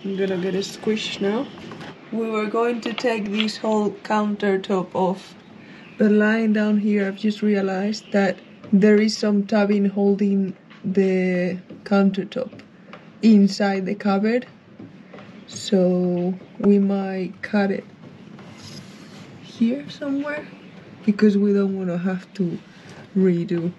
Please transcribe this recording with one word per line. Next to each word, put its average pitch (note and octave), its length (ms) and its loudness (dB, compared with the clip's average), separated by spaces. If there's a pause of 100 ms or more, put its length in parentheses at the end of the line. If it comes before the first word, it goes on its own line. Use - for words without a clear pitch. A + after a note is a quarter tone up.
I'm G3 140 -6
gonna F#3+ 200 -2
get F3+ 160 -4
a F#3+ 80 -2
squish - 600 -6
now. A3 260 -2 (640)
We A3+ 180 -4
were G#3+ 180 -2
going A#3 340 -2
to A#3 120 -6
take G#3+ 380 -2
this G#3+ 260 -2
whole G#3+ 340 0 (120)
countertop G3+ 880 -2
off, F#3 400 -2 (640)
but G#3 140 4
lying G#3+ 400 4
down G#3+ 280 2
here, G#3 280 2
I've G3 80 -6
just G#3+ 260 -2
realized G3+ 720 -2
that G3 260 2 (360)
there G#3 260 8
is G#3+ 180 2
some G#3 300 0
tubbing G#3 380 2
holding G3 720 0 (260)
the F#3 760 0 (280)
countertop G3 680 0 (680)
inside G3 640 4
the G3+ 100 -4
cupboard, G#3 500 0 (1000)
so F3+ 880 0 (260)
we G3+ 200 4
might F#3+ 640 -2
cut G3+ 300 0
it - 140 -6 (1600)
here B3 480 -4
somewhere C#4+ 560 -6 (600)
because G#3 320 4
we G3+ 160 2
don't G3 240 0
wanna F3+ 200 -4
have F#3 360 -4
to E3+ 260 -4 (560)
redo F3 640 0